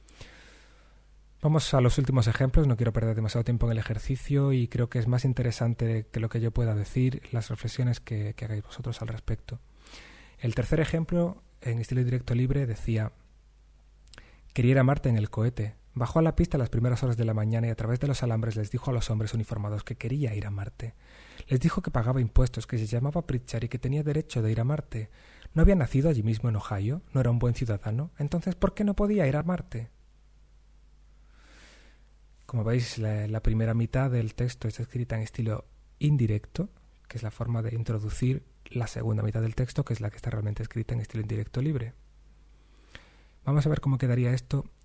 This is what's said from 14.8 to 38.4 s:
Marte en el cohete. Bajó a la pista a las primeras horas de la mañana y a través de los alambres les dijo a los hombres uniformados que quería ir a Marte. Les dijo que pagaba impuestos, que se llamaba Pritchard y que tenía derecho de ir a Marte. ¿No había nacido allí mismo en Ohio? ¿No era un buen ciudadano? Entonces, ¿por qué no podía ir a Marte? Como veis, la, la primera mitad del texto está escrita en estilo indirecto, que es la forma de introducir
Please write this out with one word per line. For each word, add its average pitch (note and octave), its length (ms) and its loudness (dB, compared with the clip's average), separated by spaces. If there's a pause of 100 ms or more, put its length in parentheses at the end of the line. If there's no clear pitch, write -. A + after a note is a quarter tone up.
Marte - 260 4
en A#2 80 4
el G#2 120 0
cohete. A2 460 -2 (180)
Bajó A#2+ 260 0
a - 20 6
la D#3+ 140 4
pista F3 220 2
a - 20 2
las A#2 100 0
primeras A#2+ 340 0
horas A#2+ 140 0
de A#2 80 0
la A2 80 0
mañana A2 340 0
y A#2 40 -2
a A2 40 -2
través A#2 240 -2
de C#3+ 80 0
los C#3 140 0
alambres A2+ 340 -2
les G#2+ 140 -4
dijo B2+ 220 -4
a - 20 0
los A#2 160 0
hombres A2 240 -2
uniformados G#2 500 -4
que A2+ 120 -8
quería B2 400 -2
ir G#2 100 -4
a G2+ 60 -6
Marte. G2+ 420 -8 (560)
Les C3 100 2
dijo E3+ 220 2
que - 80 -6
pagaba B2+ 320 0
impuestos, B2 460 4
que B2 100 -4
se A2 80 -2
llamaba C#3 400 -2
Pritchard B2 380 -4
y A#2 60 -4
que B2+ 100 -6
tenía C#3+ 240 -2
derecho D3 400 -2
de A2 80 2
ir A2+ 100 2
a - 20 2
Marte. B2+ 460 -2 (460)
¿No D#3+ 80 6
había G3 100 10
nacido C#3 340 2
allí C3+ 140 2
mismo A2 260 0
en A2 80 0
Ohio? G#2 460 -4 (100)
¿No - 80 0
era A#2+ 120 2
un A#2+ 80 2
buen A#2+ 160 2
ciudadano? A2+ 640 -4
Entonces, E3+ 340 -2
¿por F#3 220 0
qué G#3+ 80 -2
no G3+ 120 0
podía G#3 300 2
ir C3 100 2
a D3+ 60 0
Marte? E3 480 -6 (2500)
Como A2+ 180 -2
veis, A#2 360 0
la, G#2+ 280 -2
la A2 140 -2
primera A2+ 320 2
mitad B2 380 2
del A2+ 240 0
texto B2 320 -4
está A2 160 -6
escrita A#2+ 320 -6
en A2 80 -2
estilo A2 420 -4 (320)
indirecto, C3+ 720 0 (380)
que - 100 -12
es A2+ 60 -8
la G#2+ 80 -6
forma A#2 320 -2
de G#2+ 100 -4
introducir A2+ 720 -2 (200)